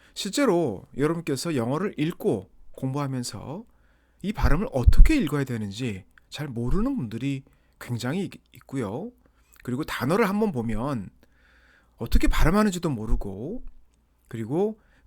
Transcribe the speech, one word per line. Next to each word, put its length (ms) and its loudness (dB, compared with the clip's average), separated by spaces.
실제로 800 0
여러분께서 640 -2
영어를 400 -2
읽고 520 -4
공부하면서 920 -8
이 100 -6
발음을 400 2
어떻게 460 10
읽어야 260 0
되는지 640 -6
잘 180 -10
모르는 480 0
분들이 480 -6
굉장히 420 -6
있-, 180 -12
있고요. 580 -8
그리고 220 -6
단어를 460 0
한번 240 -2
보면 560 -4
어떻게 320 2
발음하는지도 640 2
모르고, 720 -4
그리고 500 -4